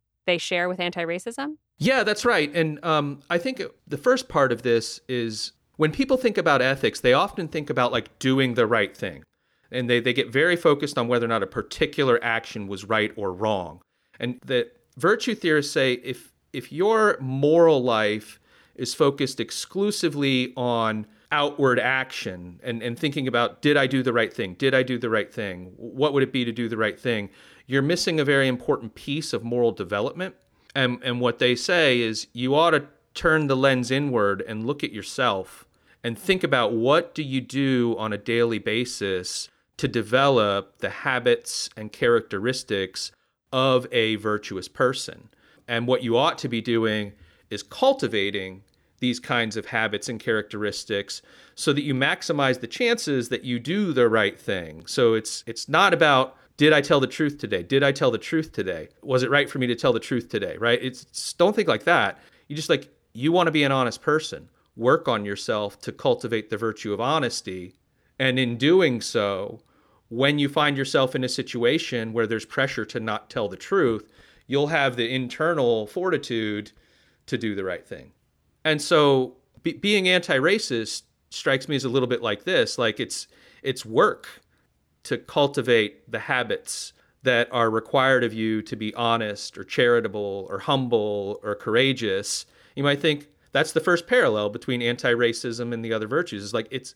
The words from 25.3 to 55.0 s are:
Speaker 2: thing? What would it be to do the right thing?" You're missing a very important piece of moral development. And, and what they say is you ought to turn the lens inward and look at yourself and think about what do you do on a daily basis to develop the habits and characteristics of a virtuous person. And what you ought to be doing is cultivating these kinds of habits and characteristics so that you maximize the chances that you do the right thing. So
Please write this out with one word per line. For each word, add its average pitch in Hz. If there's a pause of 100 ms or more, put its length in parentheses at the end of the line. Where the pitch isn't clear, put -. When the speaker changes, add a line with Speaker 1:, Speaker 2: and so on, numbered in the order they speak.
Speaker 2:
thing? 90
What 135
would 135
it 131
be 127
to 117
do 117
the 113
right 107
thing?" 107 (360)
You're 131
missing 165
a 147
very 135
important 123
piece 147
of 110
moral 117
development. 107 (400)
And, 123
and 123
what 120
they 123
say 147
is 113
you 127
ought 160
to 143 (280)
turn 156
the 135
lens 131
inward 120
and 110
look 143
at -
yourself 104 (380)
and 117
think 185
about 123
what 135
do 156
you 131
do 127
on 107
a 104
daily 117
basis 104 (280)
to -
develop 110
the 98
habits 123
and 107
characteristics 110 (400)
of 131
a 110
virtuous 104
person. - (380)
And 120
what 127
you 117
ought 151
to 135
be 117
doing 107 (360)
is 104
cultivating 101 (360)
these 123
kinds 117
of 107
habits 110
and 117
characteristics 104 (320)
so -
that 143
you 143
maximize 139
the 117
chances 185
that 123
you 123
do 175
the 123
right 107
thing. 82
So 120